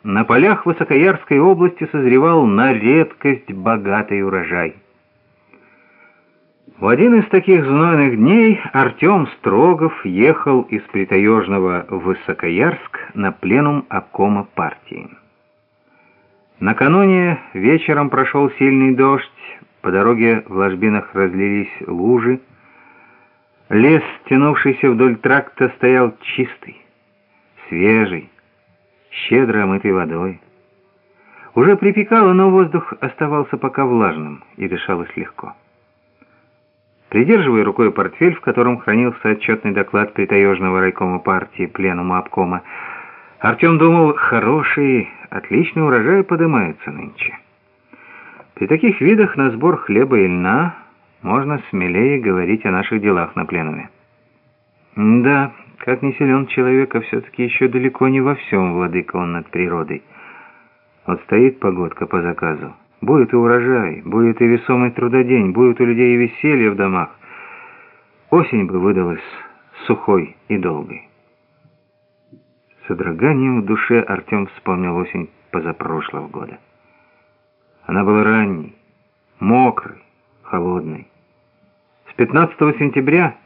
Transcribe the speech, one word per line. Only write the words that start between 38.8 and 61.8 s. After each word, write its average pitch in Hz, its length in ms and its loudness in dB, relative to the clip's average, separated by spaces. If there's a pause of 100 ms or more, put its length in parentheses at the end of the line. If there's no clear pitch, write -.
отчетный 107 400 -2
доклад 101 420 -2
Притаежного 95 680 0
райкома 92 400 -2
партии 90 460 -4
Пленума 90 520 -4
обкома, 90 440 -4 (760)
Артем 156 400 2
думал: 165 360 4
«Хороший, 131 920 0 (220)
отличный 160 540 -2
урожай 143 400 2
подымается 156 680 -2
нынче». - 480 -12 (1160)
При - 120 -6
таких 196 340 0
видах 208 360 2
на 135 140 0
сбор 143 260 0
хлеба 131 420 0
и 95 80 4
льна 95 480 0 (480)
можно 135 480 -4
смелее 101 480 0
говорить 101 480 -2
о 95 60 -2
наших 95 280 -4
делах 92 360 -2
на 85 100 -6
пленуме. 78 420 -8 (1080)
Да, 123 560 2 (260)
как 123 240 -4
не 135 120 -2
силен 135 340 0
человек, 131 480 0
а 117 60 -4
все-таки - 420 -8
еще 127 240 0
далеко 131 400 -2
не 135 120 2
во 139 140 0
всем 92 400 -2
владыка 90 420 -4
он 87 160 -4
над 85 140 -8
природой. 85 560 -6 (1040)
Вот 87 160 -6
стоит 123 380 2
погодка 90 460 -4